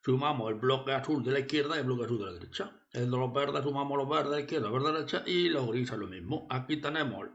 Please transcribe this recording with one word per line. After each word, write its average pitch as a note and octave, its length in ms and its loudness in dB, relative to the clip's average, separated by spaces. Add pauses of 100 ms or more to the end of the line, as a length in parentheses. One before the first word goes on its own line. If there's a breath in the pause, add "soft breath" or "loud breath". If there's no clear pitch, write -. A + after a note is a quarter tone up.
Sumamos C3 480 2
el G#2+ 80 0
bloque C3 340 2
azul C3+ 300 2
de B2+ 100 0
la C#3 80 4
izquierda D3 360 0
y D3 40 0
el B2+ 60 -2
bloque A#2+ 180 0
azul A#2 140 0
de G2+ 60 -4
la F#2+ 80 -8
derecha. F2 400 -8 (200)
El B2 180 0
de B2+ 80 2
los B2+ 140 0
verdes C#3+ 300 0
sumamos C#3 360 0
los C3+ 100 0
verdes D3 220 2
de D3 60 0
la D3 40 2
izquierda, C#3+ 300 -2
verde C3 160 2
de D#3 60 2
la D#3+ 80 0
derecha - 260 -2
y F3 240 4
los C3+ 180 0
grises A#2+ 300 0
lo G2+ 80 -6
mismo. F#2 420 -6
Aquí B2+ 320 -2
tenemos C#3+ 540 -2